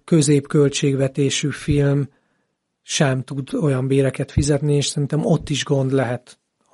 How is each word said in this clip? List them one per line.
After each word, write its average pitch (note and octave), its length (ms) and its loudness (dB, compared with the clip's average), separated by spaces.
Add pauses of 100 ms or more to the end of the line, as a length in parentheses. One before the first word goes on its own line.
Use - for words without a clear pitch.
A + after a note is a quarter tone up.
középköltségvetésű C#3 1500 2
film C#3+ 600 0 (720)
sem C3 420 -2
tud C3+ 300 -10
olyan C#3 340 0
béreket C3+ 440 0
fizetni, D3 440 0
és C#3 100 0
szerintem D3 400 -4
ott - 240 0
is C#3 140 -4
gond C3+ 280 0
lehet B2 480 -4 (340)